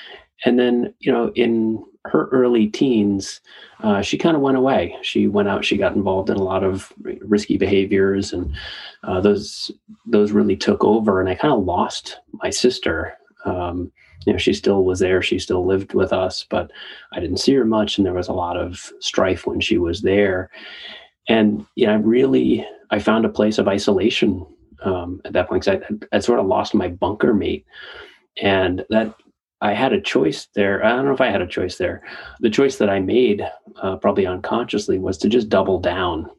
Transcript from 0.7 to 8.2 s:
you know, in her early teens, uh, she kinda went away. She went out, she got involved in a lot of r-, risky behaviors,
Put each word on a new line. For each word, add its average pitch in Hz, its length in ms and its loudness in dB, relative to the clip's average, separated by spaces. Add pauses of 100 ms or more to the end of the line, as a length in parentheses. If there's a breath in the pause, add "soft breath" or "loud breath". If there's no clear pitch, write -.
you 139 120 0
know, 117 240 0
in 113 480 0 (220)
her 156 240 0
early 123 380 4
teens, 107 760 0 (420 loud breath)
uh, 101 180 2
she - 160 -2
kinda 160 220 2
went 135 180 2
away. 110 460 2
She 104 240 0
went 101 220 2
out, 98 160 -2
she - 120 0
got 101 180 0
involved 95 340 0
in 107 80 0
a 98 60 0
lot 95 200 -2
of 95 280 -4 (140)
r-, - 160 -8
risky 104 360 0
behaviors, 98 760 2